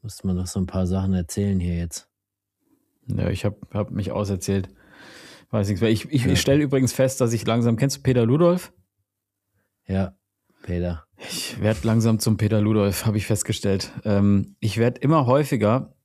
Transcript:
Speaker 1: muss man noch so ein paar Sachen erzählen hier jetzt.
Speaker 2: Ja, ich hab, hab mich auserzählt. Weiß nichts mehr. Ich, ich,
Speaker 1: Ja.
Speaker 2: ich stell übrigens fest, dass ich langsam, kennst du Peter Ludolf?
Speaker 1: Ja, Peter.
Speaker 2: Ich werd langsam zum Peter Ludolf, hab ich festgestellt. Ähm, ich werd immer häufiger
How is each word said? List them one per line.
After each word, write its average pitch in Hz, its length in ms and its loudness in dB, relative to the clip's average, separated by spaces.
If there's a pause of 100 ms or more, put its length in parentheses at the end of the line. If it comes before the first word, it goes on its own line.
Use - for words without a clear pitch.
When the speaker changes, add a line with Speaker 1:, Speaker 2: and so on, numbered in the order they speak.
Speaker 1:
muss - 220 -14
man 92 120 -2
noch 90 100 -4
so - 140 -6
ein 92 60 -2
paar 92 200 -2
Sachen 95 280 0
erzählen 95 460 -2
hier 87 160 -2
jetzt. 85 320 -8 (960)
Speaker 2:
Ja, - 240 -2
ich 90 140 -4
hab, 104 100 -2 (180)
hab 101 180 -4
mich 92 220 -6
auserzählt. 98 560 -2 (840)
Weiß 104 180 -2
nichts 95 120 -2
mehr. 113 100 2
Ich, 113 220 -2
ich, 123 140 0
Speaker 1:
Ja. 90 60 2
Speaker 2:
ich 87 80 2
stell 143 200 4
übrigens 135 320 0
fest, 131 280 0
dass 117 120 2
ich 113 140 -2
langsam, 117 300 2
kennst 135 220 -2
du - 40 -20
Peter 123 240 2
Ludolf? 170 460 2 (1120)
Speaker 1:
Ja, 95 280 -2 (480)
Peter. 87 420 -4 (120)
Speaker 2:
Ich - 440 -12
werd 107 240 0
langsam 113 340 2
zum 110 180 0
Peter 107 240 2
Ludolf, 104 460 2
hab 107 80 0
ich 104 120 -2
festgestellt. 98 680 -2 (120)
Ähm, 101 560 2
ich 104 160 -2
werd 117 220 0
immer 147 280 2
häufiger 127 680 2 (100)